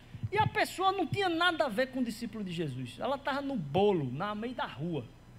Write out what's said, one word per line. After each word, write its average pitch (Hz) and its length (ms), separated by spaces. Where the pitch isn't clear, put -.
E 381 60
a 427 100
pessoa 381 460
não 381 140
tinha 381 240
nada 330 340
a 277 60
ver 247 160
com 254 140
o 254 40
discípulo 226 400
de 180 80
Jesus. 131 480
Ela 269 160
tava 269 240
no 277 160
bolo, 165 560
na 196 220
meio 233 200
da 269 120
rua. 143 360